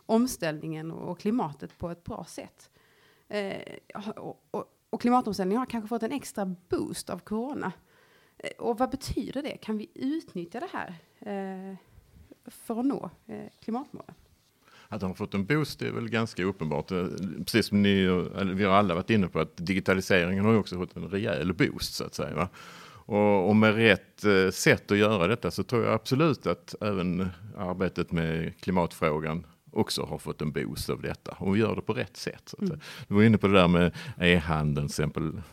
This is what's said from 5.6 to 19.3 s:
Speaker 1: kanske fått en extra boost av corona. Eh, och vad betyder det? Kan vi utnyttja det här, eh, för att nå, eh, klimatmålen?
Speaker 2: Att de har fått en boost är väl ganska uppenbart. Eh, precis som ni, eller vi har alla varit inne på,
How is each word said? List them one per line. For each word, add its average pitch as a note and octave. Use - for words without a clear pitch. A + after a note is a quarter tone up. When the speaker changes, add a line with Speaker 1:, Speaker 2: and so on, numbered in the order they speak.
Speaker 1:
kanske A3
fått A3+
en A3+
extra G3
boost -
av F#3
corona. A3
Eh, -
och A3+
vad B3+
betyder -
det? -
Kan G#3+
vi G#3+
utnyttja B3+
det F#4+
här, F3+
eh, F#3+
för -
att A#3+
nå, A3
eh, G#3+
klimatmålen? -
Speaker 2:
Att G#2+
de G2
har F2+
fått G2+
en G2
boost D3
är A#2
väl A2+
ganska A2+
uppenbart. D#2+
Eh, F2+
precis G2+
som G2+
ni, G2
eller F#2+
vi F#2+
har F#2+
alla G2
varit F#2
inne G#2
på, E2